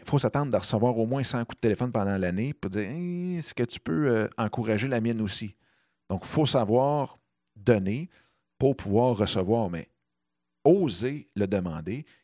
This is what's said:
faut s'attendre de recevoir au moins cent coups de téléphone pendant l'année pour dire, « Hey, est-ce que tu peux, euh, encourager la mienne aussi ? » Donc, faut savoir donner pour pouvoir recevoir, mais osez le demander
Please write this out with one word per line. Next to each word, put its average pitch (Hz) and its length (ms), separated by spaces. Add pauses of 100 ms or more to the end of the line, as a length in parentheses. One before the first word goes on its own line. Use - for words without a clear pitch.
faut 139 160
s'attendre 135 320
de 117 40
recevoir 113 400
au 113 100
moins 131 180
cent 117 200
coups - 120
de - 60
téléphone 120 280
pendant 98 260
l'année 95 380
pour 95 160
dire, « 104 180
Hey, 175 500
est-ce - 160
que 120 100
tu - 160
peux, 156 260
euh, 110 220 (100)
encourager 110 480
la 123 140
mienne 113 200
aussi ? » 104 360 (520)
Donc, 95 160
faut - 220
savoir 127 720 (380)
donner 107 520 (480)
pour 135 200
pouvoir 113 400
recevoir, 101 520
mais 85 200 (720)
osez 143 720
le 101 140
demander 92 580 (180)